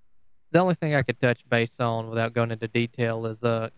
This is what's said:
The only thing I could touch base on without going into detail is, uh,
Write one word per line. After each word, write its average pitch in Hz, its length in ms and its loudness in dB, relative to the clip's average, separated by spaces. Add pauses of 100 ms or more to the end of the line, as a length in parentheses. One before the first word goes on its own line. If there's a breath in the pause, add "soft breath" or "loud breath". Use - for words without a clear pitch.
(520)
The 165 80 6
only 180 160 2
thing 151 200 -2
I 135 80 2
could 117 160 -2
touch 123 300 0
base 117 300 0
on 113 300 -2
without 113 240 -2
going 117 180 0
into 113 160 -6
detail 113 580 -2
is, 110 180 -8
uh, 113 340 0